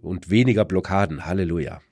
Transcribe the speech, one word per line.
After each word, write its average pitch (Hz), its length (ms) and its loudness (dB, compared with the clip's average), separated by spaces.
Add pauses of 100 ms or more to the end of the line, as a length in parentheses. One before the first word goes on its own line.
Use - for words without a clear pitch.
und 85 300 -8
weniger 110 340 4
Blockaden. 90 600 -2
Halleluja. 85 540 -4 (100)